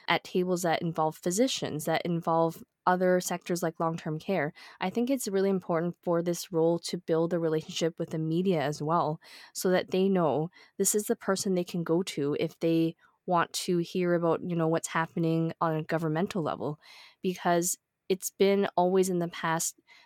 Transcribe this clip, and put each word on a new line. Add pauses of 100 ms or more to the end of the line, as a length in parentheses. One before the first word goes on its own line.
at
tables
that
involve
physicians,
that
involve (220)
other
sectors
like
long-term
care. (300)
I
think
it's
really
important
for
this
role
to
build
a
relationship
with
the
media
as
well, (340)
so
that
they
know (280)
this
is
the
person
they
can
go
to
if
they (300)
want
to
hear
about,
you
know,
what's
happening
on
a
governmental
level, (420)
because (300)
it's
been
always
in
the
past (260)